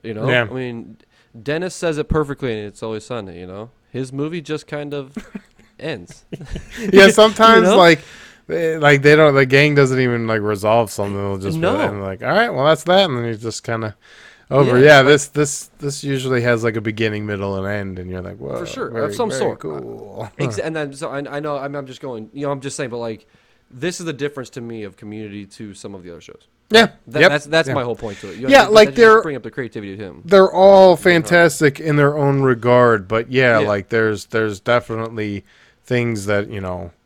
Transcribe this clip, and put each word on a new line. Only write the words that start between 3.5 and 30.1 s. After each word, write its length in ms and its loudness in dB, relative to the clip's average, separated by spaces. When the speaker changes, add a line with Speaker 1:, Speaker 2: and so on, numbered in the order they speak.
Speaker 1:
His 200 -10
movie 300 -8
just 260 -10
kind 260 -12
of 220 -12
Speaker 2:
<laughs> 220 -20
Speaker 1:
ends. 500 -14
<laughs> 640 -10
Speaker 2:
Yeah, 180 8
sometimes, 540 6
Speaker 1:
You 80 4
know? 60 6
Speaker 2:
like, 240 6
they, 300 -4
like, 240 4
they 140 6
don't, 200 6
the 100 4
gang 300 2
doesn't 240 2
even, 280 -2
like, 140 -2
resolve 500 0
something. 240 -6
They'll 220 -4
just 200 -6
be 40 -4
Speaker 1:
No. 180 -2
Speaker 2:
and 220 -4
like, 200 -8
"All 80 -6
right, 200 0
well, 160 -2
that's 180 2
that." 260 2
And 100 -4
then 60 -6
you 100 -6
just 280 -10
kinda 320 -8
over. 260 2
Speaker 1:
Yeah, 80 6
Speaker 2:
Yeah, 120 10
Speaker 1:
like 100 6
Speaker 2:
this, 200 4
this, 500 -6
this 260 -10
usually 380 -4
has, 220 0
like, 120 -2
a 60 -4
beginning, 440 -4
middle, 300 -6
and 100 -6
end. 340 -8
And 120 -12
you're 100 -8
like, 160 -14
"Whoa, 200 -10
Speaker 1:
For 80 -8
sure, 220 -10
of 60 -12
Speaker 2:
very, 200 -4
Speaker 1:
some 160 -4
Speaker 2:
very 100 -6
Speaker 1:
sort. 200 -4
Speaker 2:
cool." 680 -14
Speaker 1:
Ex-, 200 -4
and 160 -6
then, 180 -6
so 160 -12
I, 100 -8
I 20 -6
know, 180 -8
I'm, 180 -10
I'm 100 -10
just 160 -18
going, 320 -12
you 120 -10
know, 60 -4
I'm 80 -6
just 160 -12
saying, 140 -8
but, 80 -12
like, 280 -10
this 300 -10
is 40 -12
the 80 -8
difference 380 -10
to 100 -14
me 220 -12
of 140 -16
Community 480 -14
to 280 -18
some 220 -18
of 80 -18
the 80 -18
other 100 -18
shows. 260 -20
Speaker 2:
Yeah, 180 6
Speaker 1:
That, 140 -6
Speaker 2:
yep, 100 4
Speaker 1:
that's, 140 -4
that's 240 0
Speaker 2:
yeah. 60 -4
Speaker 1:
my 80 -4
whole 120 -6
point 240 -12
to 100 -16
it. 80 -14
You 60 -12
know 60 -6
Speaker 2:
Yeah, 100 6
Speaker 1:
what 40 6
I 40 0
mean? 80 2
Speaker 2:
like, 120 8
Speaker 1:
I 40 -8
just 60 -6
Speaker 2:
they're 240 8
Speaker 1:
bring 160 -8
up 60 -14
the 80 -12
creativity 420 -10
of 60 -16
him. 260 -16